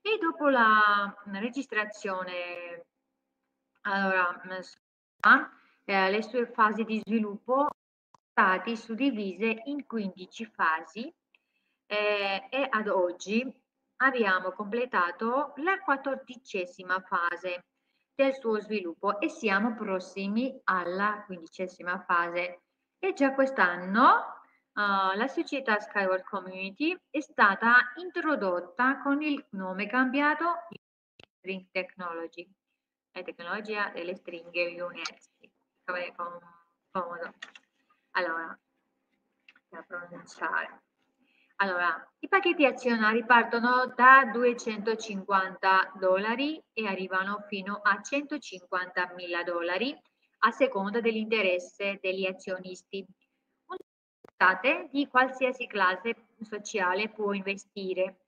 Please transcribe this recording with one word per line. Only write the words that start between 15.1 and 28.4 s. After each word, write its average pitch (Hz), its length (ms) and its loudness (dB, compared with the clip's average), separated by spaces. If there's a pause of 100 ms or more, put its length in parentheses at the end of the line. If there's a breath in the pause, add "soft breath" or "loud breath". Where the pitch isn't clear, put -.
la 359 240 -2
quattordicesima 240 1200 -4
fase 180 640 -4 (500)
del 269 200 2
suo 220 260 -2
sviluppo 196 600 -4
e 339 80 0
siamo 220 460 0
prossimi 202 920 -4
alla 190 600 -2
quindicesima 180 760 -8
fase. 175 640 -2 (360)
E 370 140 0
già 277 220 2
quest'anno, 214 1040 4 (400 loud breath)
eh, 196 380 2
la 226 100 0
società 269 540 -2
Skyward 190 420 0
Community 190 760 -4 (140)
è 285 80 -4
stata 233 800 4
introdotta 269 1040 -2